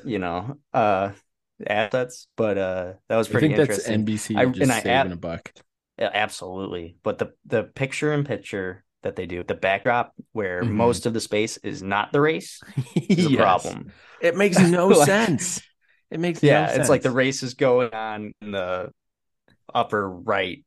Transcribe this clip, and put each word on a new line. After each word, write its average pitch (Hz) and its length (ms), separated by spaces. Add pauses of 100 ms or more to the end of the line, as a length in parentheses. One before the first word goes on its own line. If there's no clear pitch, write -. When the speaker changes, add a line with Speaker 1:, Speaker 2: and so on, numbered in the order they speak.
Speaker 1:
you 104 140
know, 92 380 (160)
uh, 101 380 (540)
assets. 110 720
But, 107 240
uh, 92 340 (140)
that 113 100
was 110 100
Speaker 2:
I 110 40
Speaker 1:
pretty 123 160
Speaker 2:
think 143 100
that's 143 120
Speaker 1:
interesting. 107 260
Speaker 2:
N 110 100
B 107 120
C 107 180
Speaker 1:
I, 117 100
Speaker 2:
just 131 160
Speaker 1:
and 135 100
I 110 100
Speaker 2:
saving 101 100
Speaker 1:
ab- 123 220
Speaker 2:
a - 20
buck. 85 380 (440)
Speaker 1:
Yeah, 107 160
absolutely. 92 880
But 104 160
the, - 160 (120)
the 110 180
picture 143 500
in 143 100
picture 98 600 (180)
that 98 140
they 92 100
do, 87 180
the - 120
backdrop 110 580 (200)
where 92 280
Speaker 2:
Mm-hmm. 107 140
Speaker 1:
most 117 300
of 117 80
the 113 80
space 107 360
is 101 240
not 98 300
the 147 100
race, 160 400 (340)
is 185 220
Speaker 2:
<laughs> 165 120
Yes. 135 40
Speaker 1:
a 123 40
problem. 92 540 (300)
Speaker 2:
It 170 140
makes 190 240
no 175 280
Speaker 1:
<laughs> - 20
Like, 165 160
Speaker 2:
sense. 196 560 (500)
It 160 80
makes 165 240
Speaker 1:
yeah, 120 220
Speaker 2:
no 58 160
Speaker 1:
it's 139 80
like 131 120
the 135 80
Speaker 2:
sense. 120 60
Speaker 1:
race 131 280
is 123 100
going 123 400
on 107 480
in 104 100
the 92 400 (800)
upper 110 360
right. 92 580